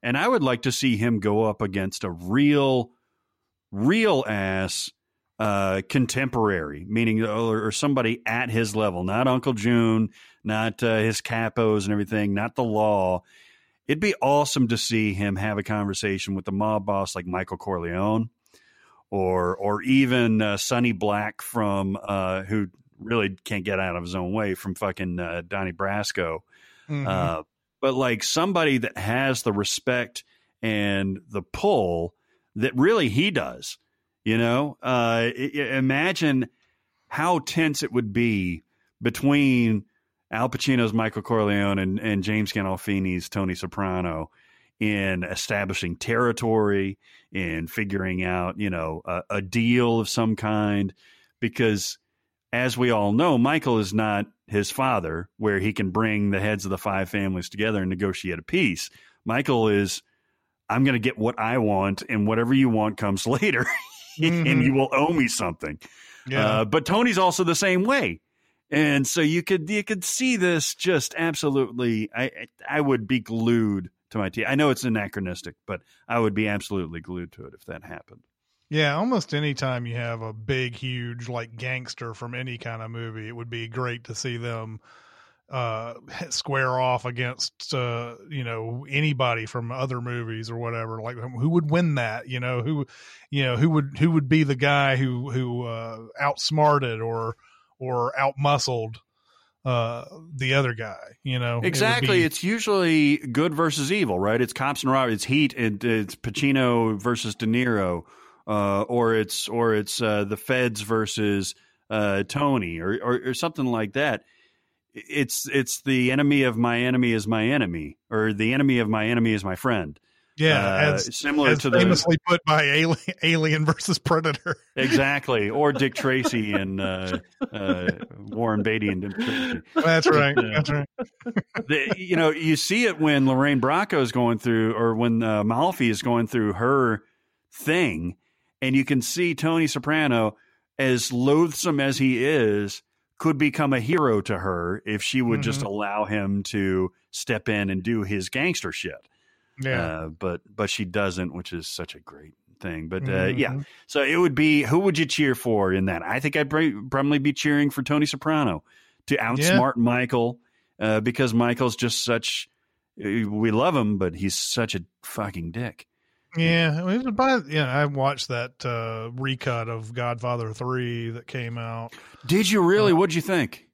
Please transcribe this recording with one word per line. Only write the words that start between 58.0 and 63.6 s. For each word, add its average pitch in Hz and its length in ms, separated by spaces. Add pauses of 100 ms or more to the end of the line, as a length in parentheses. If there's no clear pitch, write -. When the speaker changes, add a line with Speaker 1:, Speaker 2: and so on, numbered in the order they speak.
Speaker 1:
a 80 40
peace. 127 480 (340)
Michael 120 440
is, 101 340 (680)
"I'm 117 140
gonna 135 160
get 120 200
what 113 200
I 113 200
want, 98 500
and 104 180
whatever 117 280
you 135 140
want 107 280
comes 98 300
<laughs> - 20
later, 147 380 (520)